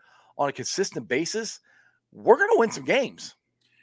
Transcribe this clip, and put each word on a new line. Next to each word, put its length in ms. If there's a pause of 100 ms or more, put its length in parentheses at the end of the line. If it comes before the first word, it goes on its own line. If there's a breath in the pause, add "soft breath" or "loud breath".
(360 soft breath)
on 120
a 40
consistent 540
basis, 540 (500 soft breath)
we're 280
gonna 200
win 140
some 120
games. 520 (460 soft breath)